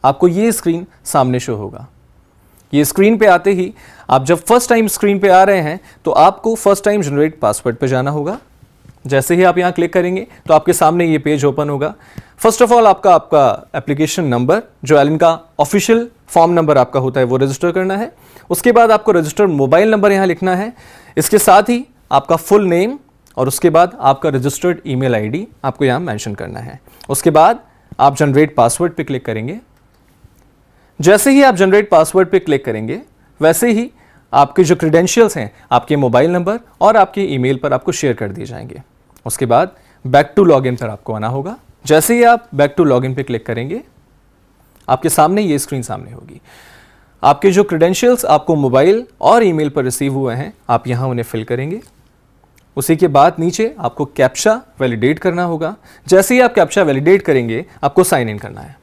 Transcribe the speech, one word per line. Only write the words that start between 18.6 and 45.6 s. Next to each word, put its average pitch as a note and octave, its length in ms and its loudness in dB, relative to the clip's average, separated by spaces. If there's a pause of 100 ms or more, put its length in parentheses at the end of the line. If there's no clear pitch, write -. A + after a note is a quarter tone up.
बाद A#3 200 4
आपको G#3+ 200 0
रजिस्टर्ड F3 400 0
मोबाइल D#3 400 2
नंबर G#3 200 2
यहाँ G3 160 0
लिखना F3+ 280 -2
है। G#3+ 180 -8 (440)
इसके G#3 200 0
साथ G3+ 260 6
ही A#3+ 220 -4 (260)
आपका C#3 240 0
फुल G3+ 300 0
नेम F#3+ 340 -2 (380)
और B2+ 100 -2
उसके D3+ 220 0
बाद E3+ 300 2
आपका C3+ 300 0
रजिस्टर्ड C#3 480 -4 (100)
ईमेल B2+ 280 -2
आईडी A2+ 320 -6 (180)
आपको C#3 200 -4
यहाँ B2+ 140 0
मेंशन G#2+ 360 -10
करना - 240 -14
है। B2 200 -18 (300)
उसके C#3 200 -2
बाद E3 300 4 (400)
आप C#3 160 2
जनरेट C#3 400 0
पासवर्ड C#3 380 0
पे D#3+ 100 -8
क्लिक C3 220 -8
करेंगे। A#2 320 -8 (1400)
जैसे G#3 320 4
ही C#4 120 6
आप B3+ 120 4
जनरेट G3 340 2
पासवर्ड F3 400 2
पे F#3+ 100 2
क्लिक D3+ 260 -2
करेंगे A2+ 340 -8 (400)
वैसे E3 320 2
ही A3+ 180 -2 (440)
आपके C#3+ 300 2
जो E3+ 120 2
क्रेडेंशियल्स F3 640 2
हैं G#2+ 140 -8 (200)
आपके B2+ 240 0
मोबाइल C3+ 360 2
नंबर F3+ 280 -4 (220)
और G#3+ 160 4
आपके G3 260 0 (100)
ईमेल C3 240 -2
पर C3+ 160 -4
आपको - 180 -4
शेयर C3 220 -2
कर G#2 160 -8
दिए F#2+ 160 -12
जाएंगे। - 360 -16 (440)
उसके C3 200 -6
बाद C3 260 2 (340)
back C#3 240 2 (100)
to G3 80 6
login C3 340 2
पर A#2 80 -8
आपको G#2+ 240 -12
आना G#2+ 140 -8
होगा। C#3 280 -8 (300)
जैसे D#3 300 2
ही A#3+ 80 2
आप A#3 280 2
back C#3+ 280 0
to E3+ 60 4
login C3 300 0
पे C3+ 80 -8
क्लिक A#2 220 -8
करेंगे C3 360 -8 (1080)
आपके C3 220 -2
सामने E3 320 0
ये D#3+ 180 -2
स्क्रीन C3+ 220 -8